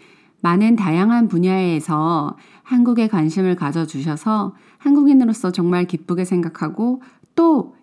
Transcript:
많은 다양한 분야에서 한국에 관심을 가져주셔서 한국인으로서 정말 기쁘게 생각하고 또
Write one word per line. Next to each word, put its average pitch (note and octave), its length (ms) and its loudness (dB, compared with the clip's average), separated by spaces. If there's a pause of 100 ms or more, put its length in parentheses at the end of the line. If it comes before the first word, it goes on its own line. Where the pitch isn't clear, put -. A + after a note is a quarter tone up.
(420)
많은 G3+ 340 2
다양한 G#3 540 0
분야에서 E3 1040 -2 (280)
한국에 A#3+ 440 2
관심을 F3+ 480 0
가져주셔서 E3 960 -4 (260)
한국인으로서 C4+ 760 2
정말 F3 320 0
기쁘게 F3+ 400 -4
생각하고 F3+ 760 -4 (340)
또 E4 480 2